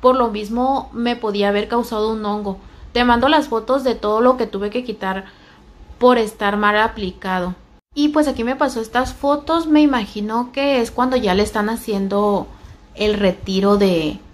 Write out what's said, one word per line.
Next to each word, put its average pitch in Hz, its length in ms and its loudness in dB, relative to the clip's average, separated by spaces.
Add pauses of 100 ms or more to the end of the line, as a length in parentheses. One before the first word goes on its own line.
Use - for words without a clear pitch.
por 254 140 4
lo 247 140 2
mismo 233 640 -2
me 240 240 -2
podía 202 320 -2
haber 208 180 0
causado 220 460 -2
un 214 120 -6
hongo. 208 340 -4 (340)
Te 240 100 2
mando 240 260 4
las 302 200 4
fotos 233 340 -2
de 254 140 0
todo 214 240 0
lo 254 160 4
que 233 100 -2
tuve 208 240 -6
que 247 140 -6
quitar 190 400 -6 (760)
por 247 200 6
estar 208 380 -2
mal 208 220 2
aplicado". 185 800 -2 (380)
Y 294 160 2
pues 302 180 2
aquí 247 160 -4
me 247 100 -2
pasó 262 260 -2
estas 247 320 -2
fotos, 294 540 0
me 302 140 6
imagino 240 720 0
que 277 280 0
es 226 120 -2
cuando 254 240 0
ya 208 180 2
le 202 80 4
están 208 260 -2
haciendo 202 760 0 (480)
el 214 200 0
retiro 196 640 2
de 170 440 0 (140)